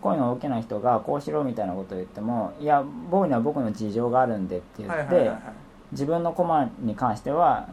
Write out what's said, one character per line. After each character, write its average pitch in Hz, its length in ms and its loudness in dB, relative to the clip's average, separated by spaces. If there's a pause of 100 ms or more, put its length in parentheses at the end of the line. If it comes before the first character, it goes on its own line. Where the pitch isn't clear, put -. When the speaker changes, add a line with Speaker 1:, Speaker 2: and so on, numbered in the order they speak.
Speaker 1:
こ 101 100 0
う - 20 2
い - 20 2
う - 40 0
の 120 120 2
大 127 60 -2
き 147 100 -6
な 117 140 0
人 107 180 -4
が 117 220 4
こ 143 140 -2
う 139 60 -2
し - 80 -8
ろ 151 140 0
み 123 100 -2
た 107 120 -2
い - 20 -2
な 90 60 -4
こ 95 100 -6
と 92 100 -10
を 92 40 -6
言 92 80 -6
っ - 40 -20
て 104 120 -12
も、 110 400 -2
「い 147 40 -6
や、 143 200 4 (260)
僕 190 160 4
に 139 60 2
は 117 80 4
僕 143 180 0
の 110 140 0
事 107 180 -4
情 117 180 0
が 127 120 4
あ 131 40 6
る 113 120 -2
ん 92 100 -4
で」 90 120 -4
っ - 20 -8
て - 220 -14
言 101 40 -8
っ - 20 -8
て、 170 80 -2
Speaker 2:
は 147 60 -2
い、 - 40 -4
は 170 60 2
い、 180 40 6
は 147 80 6
い、 - 20 2
は 107 60 0
い。 110 60 -8 (520)
Speaker 1:
自 139 140 -4
分 165 180 0
の 170 80 0
駒 160 380 2 (100)
に 107 160 -2
関 110 220 0
し - 40 -14
て 135 100 -4
は 151 420 2